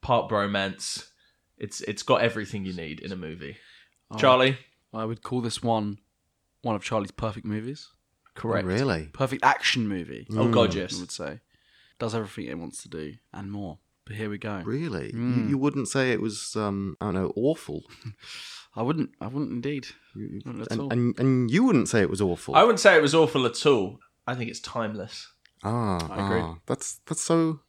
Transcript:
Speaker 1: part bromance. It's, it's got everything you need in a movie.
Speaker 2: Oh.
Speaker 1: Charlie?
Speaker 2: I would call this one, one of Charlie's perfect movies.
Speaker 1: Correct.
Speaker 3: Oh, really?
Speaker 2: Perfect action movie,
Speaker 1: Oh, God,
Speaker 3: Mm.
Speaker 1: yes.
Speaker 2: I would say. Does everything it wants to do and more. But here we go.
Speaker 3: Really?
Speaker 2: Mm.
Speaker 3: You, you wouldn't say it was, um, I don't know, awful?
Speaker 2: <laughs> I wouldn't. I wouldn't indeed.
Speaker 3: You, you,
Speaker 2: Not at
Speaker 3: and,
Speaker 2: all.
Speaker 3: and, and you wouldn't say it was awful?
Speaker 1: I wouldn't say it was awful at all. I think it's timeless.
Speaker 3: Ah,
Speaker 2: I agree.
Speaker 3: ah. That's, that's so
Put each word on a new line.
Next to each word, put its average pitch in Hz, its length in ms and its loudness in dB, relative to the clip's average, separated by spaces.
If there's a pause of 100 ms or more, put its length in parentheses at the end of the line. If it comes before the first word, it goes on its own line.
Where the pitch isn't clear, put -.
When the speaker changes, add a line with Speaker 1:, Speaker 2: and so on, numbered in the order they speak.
Speaker 1:
part 120 280 2
bromance. 101 760 -2 (520)
It's, - 240 -10
it's - 220 -6
got - 180 4
everything 107 440 -2
you 92 80 -6
need 80 260 -8
in 92 120 -10
a 95 40 -8
movie. 80 420 -12 (540)
Speaker 2:
Oh. 110 60 -10
Speaker 1:
Charlie? 131 400 6 (360)
Speaker 2:
I 110 120 -4
would 113 180 -6
call 123 180 -4
this 117 200 -4
one, 107 360 0 (640)
one 113 140 -2
of 98 80 -6
Charlie's 104 280 -2
perfect 110 340 -6
movies. 110 440 -6 (460)
Speaker 1:
Correct. 95 300 -2
Speaker 3:
Oh, - 40 -2
really? 92 440 0
Speaker 2:
Perfect 131 300 -2
action 127 440 4
movie, 82 440 -8
Speaker 1:
Oh, 110 180 4
God, 113 220 6
Speaker 3:
Mm. 85 40 -4
Speaker 1:
yes. 90 220 -6
Speaker 2:
I - 40 -8
would 90 100 -14
say. 73 280 -10 (600)
Does 113 140 -4
everything 107 320 -6
it 71 140 -8
wants - 240 -12
to - 60 -20
do 78 240 -10 (200)
and 98 180 -10
more. 98 280 -8 (260)
But 104 100 -12
here 107 140 -4
we 104 80 -6
go. 104 260 -8
Speaker 3:
Really? 107 480 -4
Speaker 2:
Mm. 123 320 0
Speaker 3:
You, 113 60 0
you 139 80 2
wouldn't 139 320 0
say 131 220 2
it 101 100 2
was, 107 340 -4
um, 98 460 -2
I 101 40 -4
don't 95 100 0
know, 92 200 0
awful? 127 480 -2 (460)
Speaker 2:
<laughs> - 460 -16
I 110 80 -4
wouldn't. 139 260 0 (100)
I - 80 -8
wouldn't 135 240 -4
indeed. 131 360 -6 (280)
Speaker 3:
You, 104 180 -10
you, 101 120 -10
Speaker 2:
Not 113 160 -10
at 113 100 -8
Speaker 3:
and, 113 100 -2
Speaker 2:
all. 139 120 -4
Speaker 3:
and, 120 260 2
and 127 320 2
you 190 120 4
wouldn't 190 260 4
say 113 120 4
it 87 100 4
was 98 100 -2
awful? 87 340 0
Speaker 1:
I 156 60 10
wouldn't 220 180 6
say 190 160 10
it 156 60 8
was 147 140 4
awful 147 320 6
at - 180 -2
all. 107 320 4 (300)
I 123 80 -4
think 120 160 -8
it's - 80 -12
timeless. 104 680 -8 (360)
Speaker 3:
Ah, 107 340 0 (140)
Speaker 2:
I 98 160 -2
agree. 90 140 2
Speaker 3:
ah. 82 160 -6 (100)
That's, - 400 -6
that's - 160 -4
so 160 460 2